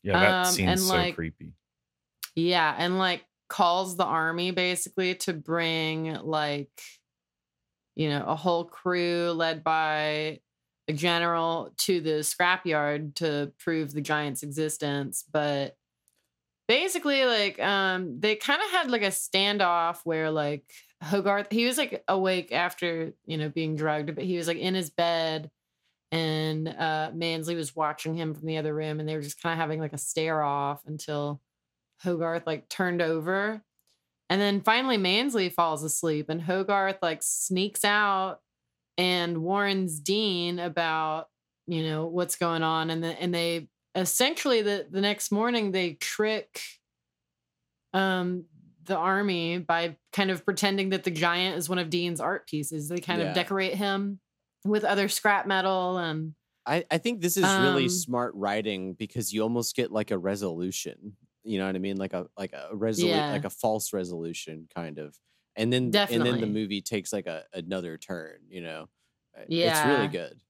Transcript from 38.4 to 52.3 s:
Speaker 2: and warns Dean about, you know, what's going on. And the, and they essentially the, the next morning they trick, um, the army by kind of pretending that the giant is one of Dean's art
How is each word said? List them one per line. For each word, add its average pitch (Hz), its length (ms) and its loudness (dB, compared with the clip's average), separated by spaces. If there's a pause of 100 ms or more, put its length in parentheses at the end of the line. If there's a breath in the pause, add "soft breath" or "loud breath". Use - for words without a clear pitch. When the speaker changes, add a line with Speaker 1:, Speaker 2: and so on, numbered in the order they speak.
Speaker 2:
and 175 460 0
warns 190 560 0
Dean 175 600 0
about, 160 680 -2 (380)
you 165 160 -2
know, 156 220 -2
what's 175 300 -2
going 165 280 0
on. 160 260 0
And 165 140 -2
the, 165 180 -4
and 180 120 0
they 170 340 -2 (280)
essentially 247 640 2
the, 202 280 0
the 190 120 -2
next 202 300 0
morning 214 400 2
they 180 220 0
trick, - 680 -4 (1300)
um, 185 520 0 (380)
the 190 120 -2
army 180 640 2
by 165 380 0 (140)
kind 190 200 2
of 175 120 -2
pretending 196 460 2
that 190 140 0
the 185 80 0
giant 175 460 2
is 165 120 -4
one 180 80 0
of 165 120 -2
Dean's 170 300 -2
art 165 280 -2